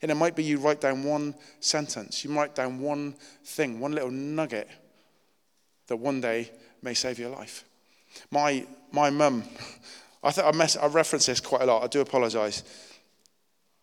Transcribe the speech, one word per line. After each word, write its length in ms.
And 80
it 40
might 220
be 80
you 140
write 220
down 220
one 320
sentence. 640
You 80
write 220
down 260
one 340
thing, 360
one 120
little 180
nugget 580
that 100
one 240
day 300
may 120
save 240
your 120
life. 340
My, 360
my 180
mum, 360
I 100
th-, 140
I 40
mess-, 260
I 100
reference 400
this 140
quite 220
a 40
lot. 180
I 20
do 140
apologise. 640